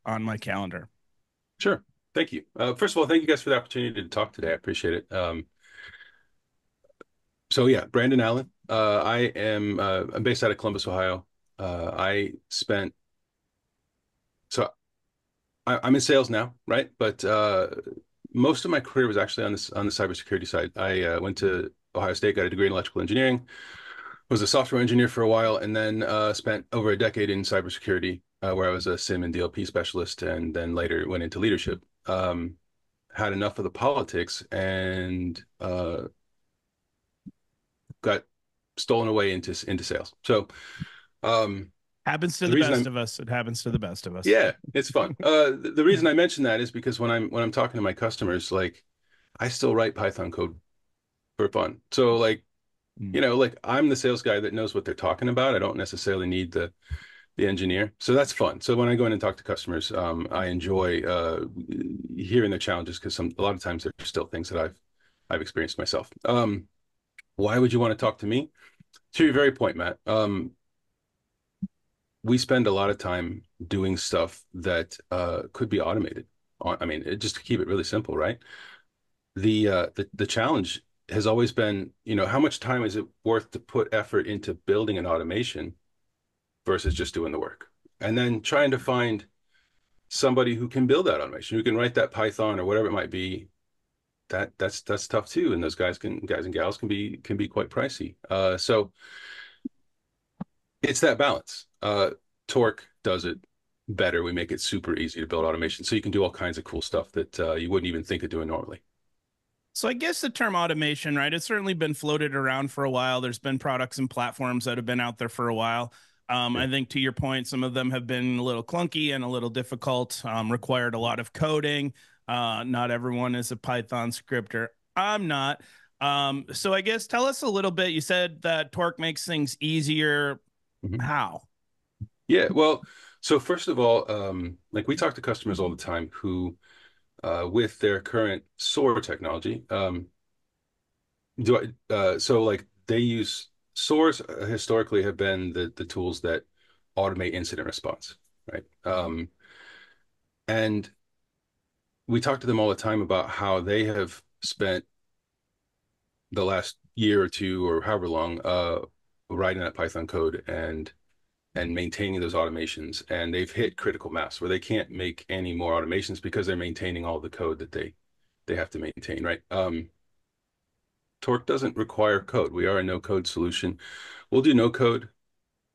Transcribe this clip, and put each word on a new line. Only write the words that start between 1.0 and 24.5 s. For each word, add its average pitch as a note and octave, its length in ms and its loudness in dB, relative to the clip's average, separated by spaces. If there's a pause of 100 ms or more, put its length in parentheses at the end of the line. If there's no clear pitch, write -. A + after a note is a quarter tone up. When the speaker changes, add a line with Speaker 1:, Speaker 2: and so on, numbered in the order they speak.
Speaker 2:
Sure. - 240 0 (300)
Thank D#3+ 180 -2
you. - 120 -8 (140)
Uh, A#2 180 0
first C3+ 200 0
of E3+ 40 4
all, D3 80 4
thank E3 140 6
you D3+ 60 -2
guys D3 140 4
for - 80 -4
the C3 80 6
opportunity A#2+ 440 -4
to F2 60 -10
talk G#2+ 240 -2
today. E2 200 -4
I D#2+ 40 2
appreciate E2+ 380 -2
it. - 180 -6
Um, E2+ 340 -2 (2000)
so B2 160 6
yeah, B2+ 200 6
Brandon B2+ 360 4
Allen. A#2 280 2 (200)
Uh, G#2 340 4
I A2+ 140 2 (180)
am, G#2 460 0
uh, F#2+ 220 0 (100)
I'm A2+ 100 -2
based A#2+ 200 2
out G#2+ 80 4
of G2 60 0
Columbus, G2+ 300 -2
Ohio. F#2 380 0 (340)
Uh, F2 340 -4
I G2 400 0 (160)
spent, - 440 -2 (1600)
so - 200 0 (960)
I, B2 160 2
I'm B2+ 140 6
in C3+ 60 4
sales C3+ 280 6
now, A#2 260 0 (120)
right? B2+ 220 2 (100)
But, A2 240 0
uh, G#2 440 4 (680)
most C3+ 320 4
of F3+ 60 0
my D3 100 2
career B2+ 260 2
was G#2+ 80 0
actually G#2 300 0
on G#2 80 0
this, - 160 -6
on G2+ 160 -2
the G2 60 0
cybersecurity F#2 560 -2
side. F2 280 -2
I, F#2 280 0
uh, E2+ 180 0
went F#2+ 160 -4
to F#2 340 0 (240)
Ohio F#2 180 0
State, G#2 220 2
got F#2+ 100 2
a F2+ 40 0
degree G2 180 2
in F#2+ 60 2
electrical F#2 280 -2
engineering, B2+ 460 2 (800)
was A#2 120 2
a G#2 60 0
software C3 340 2